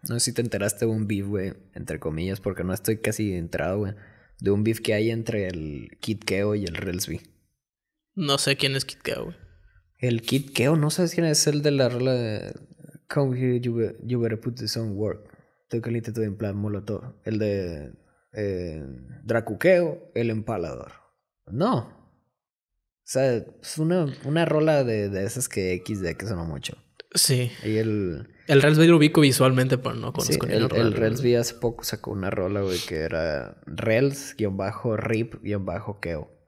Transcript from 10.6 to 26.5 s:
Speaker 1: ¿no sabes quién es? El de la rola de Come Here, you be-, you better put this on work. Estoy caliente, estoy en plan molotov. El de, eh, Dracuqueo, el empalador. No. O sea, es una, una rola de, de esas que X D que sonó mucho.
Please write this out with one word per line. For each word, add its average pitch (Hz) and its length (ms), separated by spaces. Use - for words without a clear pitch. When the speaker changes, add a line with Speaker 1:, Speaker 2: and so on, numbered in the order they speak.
Speaker 1:
¿no 147 140
sabes 170 240
quién 170 120
es? 151 200
El 147 160
de 147 80
la 135 180
rola 123 260
de 110 400
Come 135 300
Here, 123 220
you 120 140
be-, 113 300
you 120 160
better 110 200
put 120 180
this 113 180
on 113 200
work. 104 340
Estoy - 180
caliente, 113 300
estoy 113 140
en 98 120
plan 101 200
molotov. 104 580
El 110 140
de, 90 540
eh, 90 500
Dracuqueo, 147 920
el 117 160
empalador. 101 600
No. 139 560
O - 0
sea, 131 280
es - 440
una, 165 280
una 156 200
rola 156 400
de, 107 260
de 98 140
esas 113 240
que 92 260
X 95 260
D 85 160
que 95 100
sonó 90 180
mucho. 76 320